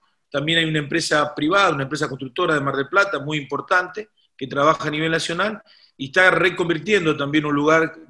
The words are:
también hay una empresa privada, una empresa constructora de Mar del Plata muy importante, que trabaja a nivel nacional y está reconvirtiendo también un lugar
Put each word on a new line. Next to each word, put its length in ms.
también 300
hay 60
una 120
empresa 560
privada, 380
una 100
empresa 260
constructora 460
de 60
Mar 160
del 120
Plata 300
muy 180
importante, 760
que 100
trabaja 400
a 60
nivel 180
nacional 500
y 100
está 240
reconvirtiendo 880
también 300
un 80
lugar 400